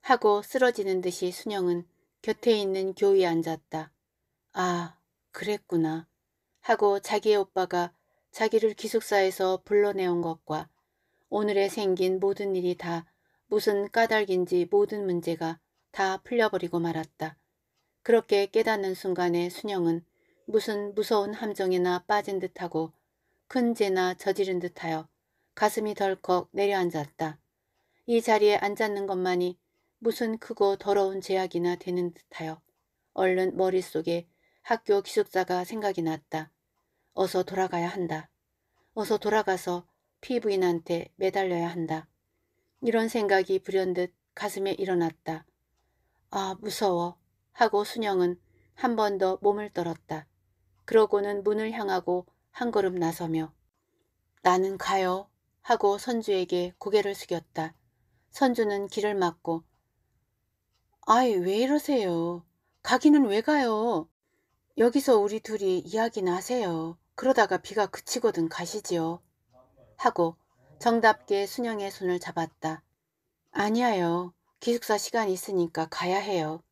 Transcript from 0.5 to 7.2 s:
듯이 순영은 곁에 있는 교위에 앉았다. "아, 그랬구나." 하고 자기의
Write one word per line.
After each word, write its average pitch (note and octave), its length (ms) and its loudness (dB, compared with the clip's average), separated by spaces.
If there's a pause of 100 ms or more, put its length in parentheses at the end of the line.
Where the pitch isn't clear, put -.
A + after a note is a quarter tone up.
듯이 F3+ 320 -4
순영은 F3+ 540 -2 (360)
곁에 A3 300 0
있는 F#3+ 420 0
교위에 G3 320 4
앉았다. E3 640 -4 (600)
"아, F3+ 460 -4 (340)
그랬구나." E3 720 -4 (540)
하고 G3+ 400 2
자기의 G#3+ 360 2